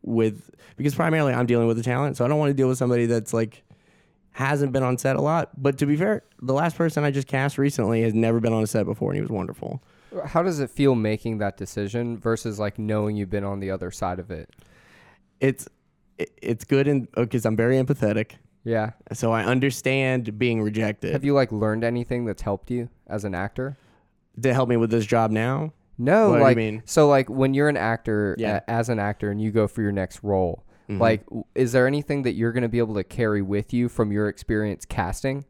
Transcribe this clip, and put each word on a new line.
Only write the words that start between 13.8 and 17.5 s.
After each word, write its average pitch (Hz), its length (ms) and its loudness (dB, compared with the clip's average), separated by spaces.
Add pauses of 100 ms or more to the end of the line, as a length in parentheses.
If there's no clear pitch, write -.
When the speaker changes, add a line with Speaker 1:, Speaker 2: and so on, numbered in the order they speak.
Speaker 2:
side 90 260 -6
of 90 120 -12
it? 80 200 -12 (920)
Speaker 1:
It's, 135 280 0 (500)
it, 82 120 -8 (120)
it's 113 220 -4
good 139 240 2
in, 139 180 0 (100)
uh, 117 100 0
'cause 113 200 -2
I'm 110 100 2